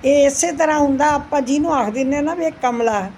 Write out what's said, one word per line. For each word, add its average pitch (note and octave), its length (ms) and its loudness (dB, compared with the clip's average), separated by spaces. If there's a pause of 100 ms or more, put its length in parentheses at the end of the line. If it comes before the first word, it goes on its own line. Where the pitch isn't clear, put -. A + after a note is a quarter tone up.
ਇਹ C#4+ 220 4
ਇਸੇ E4 240 0
ਤਰ੍ਹਾਂ D4+ 280 0
ਹੁੰਦਾ, C#4+ 340 2
ਆਪਾਂ C#4+ 280 -2
ਜਿਹਨੂੰ D4 320 0
ਆਖ A#3 160 0
ਦਿੰਦੇ C4 260 -2
ਹਾਂ D4 80 -2
ਨਾ D#4+ 120 -2
ਵੀ E4+ 100 -4
ਇਹ D#4+ 60 0 (100)
ਕਮਲਾ A#3 560 -2